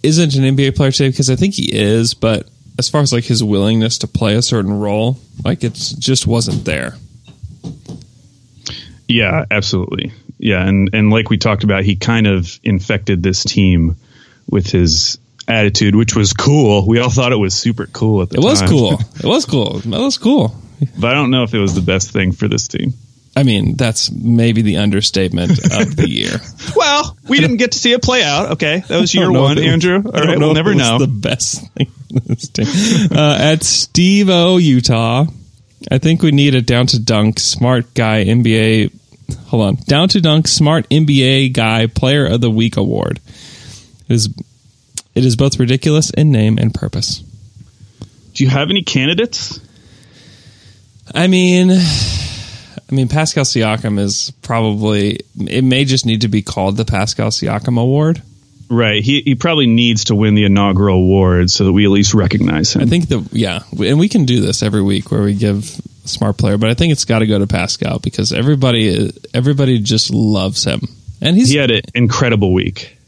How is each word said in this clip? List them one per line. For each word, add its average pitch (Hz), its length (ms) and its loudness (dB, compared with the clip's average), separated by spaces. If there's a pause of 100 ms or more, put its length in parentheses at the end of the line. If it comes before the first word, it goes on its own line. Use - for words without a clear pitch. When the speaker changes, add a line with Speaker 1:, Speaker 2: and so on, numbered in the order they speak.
Speaker 1:
isn't 156 320 2
an 135 80 2
N 135 140 2
B 139 100 2
A 131 60 -2
player 135 180 2
today, 135 180 0
because 131 200 -2
I 127 80 0
think 196 180 -2
he - 180 -4
is, 110 400 0
but - 360 -2 (280)
as - 120 -4
far 151 120 0
as, 131 120 0
like, 117 100 0
his 117 200 -2
willingness 110 560 0
to 110 80 -6
play 107 280 0
a 120 80 2
certain 101 300 -2
role, 107 440 -2 (280)
like, - 180 -2
it's - 300 -6
just 131 340 -2
wasn't 98 380 -2
there. 65 320 -6 (2000)
Speaker 2:
Yeah, 101 420 0
absolutely. 98 640 -4 (260)
Yeah, 92 300 -2
and, 98 260 2
and 107 160 2
like 110 200 2
we 110 80 2
talked 104 260 -2
about, 98 200 0
he 98 120 0
kind 113 320 0
of 90 360 -2
infected 98 600 -2
this 92 200 -2
team 87 520 2 (540)
with 95 180 0
his 85 500 0 (300)
attitude, 104 480 2
which 113 200 2
was 101 180 0
cool. 107 540 2
We 117 120 2
all 123 100 0
thought 123 220 0
it 117 60 2
was 95 160 0
super 110 320 -2
cool 107 360 0
at 87 80 -2
the - 80 -4
Speaker 1:
It 139 60 2
was 262 180 2
Speaker 2:
time. - 80 0
Speaker 1:
cool. 117 240 2
Speaker 2:
<laughs> - 60 -2 (200)
Speaker 1:
It - 60 -8
was 254 200 0
cool. 131 320 -2
It 196 80 -10
was 262 320 -4
cool. 220 380 0 (440)
Speaker 2:
But 117 120 0
I - 20 2
don't 123 180 0
know 127 120 2
if 113 100 -4
it 113 60 0
was 98 160 0
the 92 60 0
best 95 300 -2
thing 92 200 0
for 101 160 -4
this - 200 -2
team. - 260 -6 (420)
Speaker 1:
I 139 80 2
mean, 110 340 0
that's 117 340 -2
maybe 117 500 2
the 101 160 0
understatement 95 720 0
of - 440 0
the - 140 0
year. 52 360 -4
Speaker 2:
<laughs> - 300 -14
Well, 294 420 0 (100)
we 277 120 2
didn't 262 180 0
get 240 160 0
to - 60 -6
see 240 140 0
it 247 80 0
play 247 220 0
out. 147 300 -2
Okay, 160 340 -2
that 170 120 -2
was 202 160 0
Speaker 1:
I 196 40 2
don't 180 60 2
Speaker 2:
year - 80 2
Speaker 1:
know 131 100 4
Speaker 2:
one, 143 140 2
Speaker 1:
if 160 60 0
it - 40 0
was, 165 60 2
Speaker 2:
Andrew. 180 220 2 (100)
All - 100 -8
Speaker 1:
I - 40 0
don't 156 80 2
Speaker 2:
right, 160 120 2
Speaker 1:
know 147 80 2
Speaker 2:
we'll 156 40 2
Speaker 1:
if 156 40 2
Speaker 2:
never 165 160 2
Speaker 1:
it - 40 2
was 135 80 2
Speaker 2:
know. 117 160 2
Speaker 1:
the 131 80 2
best - 680 -6
thing 135 140 -2
for - 340 -8
this - 280 -6
team. - 180 -4 (500)
Uh, 147 220 2
at 156 240 0
Steve 190 640 2
O 180 280 4
Utah, 127 680 2 (680)
"I 131 80 0
think 165 240 0
we 156 80 4
need 143 240 4
a 127 60 2
down 120 260 2
to 120 120 -2
dunk, 110 400 0
smart 120 540 -2
guy 110 280 0
N 113 220 2
B 113 140 2
A." 110 320 2 (580)
Hold 110 160 0
on, 98 120 0 (120)
"Down 156 220 2
to 196 120 0
dunk, 156 260 2
smart 151 440 0
N 156 140 4
B 139 180 4
A 135 260 2
guy, 113 380 0
player 135 380 0
of 117 160 0
the 120 100 2
week 113 260 0
award. 50 420 -2 (880)
It 123 40 2
is, 107 160 0 (880)
it 131 100 2
is 120 100 4
both 139 240 0
ridiculous 139 500 2
in 151 220 2
name 110 260 2
and 110 160 0
purpose." - 500 -6 (1120)
Speaker 2:
Do - 100 -2
you 135 60 2
have 139 220 0
any 196 120 0
candidates? 180 760 -4 (1500)
Speaker 1:
I 175 140 2
mean, 180 440 4
I - 1200 -2
mean, 131 140 0
Pascal 151 340 0
Siakam 110 560 0
is 101 320 -4 (100)
probably, 107 800 0 (180)
it - 260 -2
may 131 220 2
just 131 200 0
need 113 160 0
to 120 80 0
be 104 120 0
called 98 360 -4
the 110 80 -2
Pascal 110 440 -2
Siakam 110 500 -2
Award. 147 420 0 (480)
Speaker 2:
Right. 107 340 2
He, 139 180 0
he 135 140 0
probably 151 320 0
needs 117 380 2
to 107 100 0
win 107 200 2
the 104 100 4
inaugural 98 520 2
award 92 540 2
so 101 140 0
that 92 80 2
we 104 120 4
at 98 60 4
least 101 220 2
recognize 92 600 0
him. 170 80 2
Speaker 1:
I - 20 0
think 170 240 0
that, 113 220 -4
yeah, 98 280 -4 (120)
w-, 104 180 -2
and 147 100 2
we 196 100 2
can 170 160 2
do 123 160 2
this 101 220 -2
every 104 180 0
week 98 300 -2
where 107 120 0
we 101 120 0
give 101 220 0 (460)
a - 40 -14
smart 107 300 -4
player, 104 200 0
but 110 120 0
I 120 40 0
think 160 200 0
it's - 120 -2
gotta 110 220 0
go 107 100 2
to 101 100 0
Pascal - 520 -4
because - 320 -4
everybody, 117 800 0 (220)
everybody 131 460 2
just 110 300 -2
loves 104 540 0
him. 60 180 -4 (400)
And 165 140 0
he's 214 140 4
Speaker 2:
He 143 80 2
had 135 140 0
an 110 100 0 (120)
incredible 117 600 0
week. - 440 -4 (100)